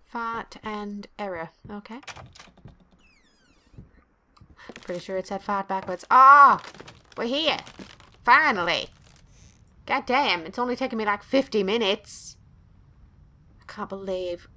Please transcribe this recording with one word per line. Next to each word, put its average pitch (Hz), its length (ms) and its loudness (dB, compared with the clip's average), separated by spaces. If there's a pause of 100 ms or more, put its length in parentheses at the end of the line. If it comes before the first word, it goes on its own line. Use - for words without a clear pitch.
Fart 233 560 -8
and 208 420 -10 (140)
error. 175 300 -8 (200)
Okay. 208 300 -16 (2750)
Pretty 175 200 -10
sure 190 160 -8
it 185 100 -8
said 196 140 -8
fart 196 260 -6
backwards. 190 420 -8
Ah! 262 540 10 (540)
We're 220 80 -6
here! 269 320 -2 (680)
Finally! 220 640 4 (960)
God - 200 -4
damn, 226 400 0
it's 185 120 -12
only 247 200 -4
taken 254 200 -4
me, 220 80 -4
like, 208 160 -2
fifty 180 400 0
minutes! 208 760 -4 (1200)
I - 100 -20
can't 208 180 -12
believe 185 680 -6